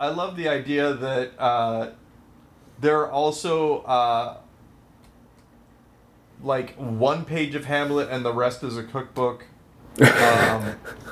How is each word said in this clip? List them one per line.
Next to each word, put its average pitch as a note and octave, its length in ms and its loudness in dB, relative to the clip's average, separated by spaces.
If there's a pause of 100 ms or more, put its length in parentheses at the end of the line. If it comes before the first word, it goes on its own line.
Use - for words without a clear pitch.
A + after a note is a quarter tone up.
I C#3+ 80 -2
love F3 260 -4
the E3+ 140 -4
idea C#3+ 460 0
that, B2+ 440 -4
uh, A#2 520 0 (880)
there D3+ 200 4
are D3 120 -2
also, D3+ 720 0
uh, A#2+ 560 0 (2000)
like, C3 340 -4
one C3+ 480 0
page D3 300 -4
of C#3 120 -6
Hamlet C#3+ 420 0
and B2+ 160 -6
the A#2 80 0
rest B2 320 -2
is A#2 120 -6
a A2+ 60 -8
cookbook. B2+ 640 -4 (560)
Um, A2+ 720 4 (380)